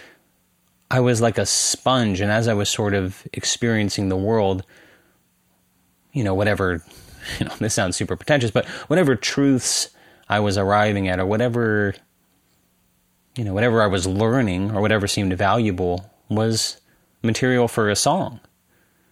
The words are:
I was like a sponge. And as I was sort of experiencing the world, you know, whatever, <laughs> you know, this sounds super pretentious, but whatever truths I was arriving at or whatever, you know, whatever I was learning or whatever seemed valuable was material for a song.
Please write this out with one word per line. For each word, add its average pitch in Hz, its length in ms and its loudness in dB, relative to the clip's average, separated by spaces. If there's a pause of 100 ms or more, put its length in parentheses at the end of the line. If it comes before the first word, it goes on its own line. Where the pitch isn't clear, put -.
(920)
I 127 80 2
was 123 220 2
like 117 160 0
a 101 80 0
sponge. 110 760 0
And 104 100 0
as 113 160 0
I 113 60 2
was 101 160 -2
sort 104 240 -2
of 95 400 -4
experiencing 107 760 -2
the 92 80 -2
world, 98 460 0 (1500)
you 135 120 -2
know, 98 100 0
whatever, 95 500 0 (260)
<laughs> - 300 -12
you - 60 -2
know, - 140 -12
this 107 140 -2
sounds 95 220 -2
super 92 200 -4
pretentious, 120 360 0
but - 140 0 (220)
whatever 151 280 4
truths - 760 0 (400)
I 104 100 2
was 104 180 0
arriving 101 500 2
at 92 120 0
or 92 60 0
whatever, 107 680 0 (1400)
you 120 60 -6
know, 98 100 -4
whatever 113 280 2
I 107 60 4
was 92 180 0
learning 101 640 0
or 101 100 -2
whatever 104 260 2
seemed 95 260 -2
valuable 95 800 0 (180)
was 110 500 -2 (420)
material 120 460 2
for 110 220 0
a 104 60 2
song. 117 440 -2 (720)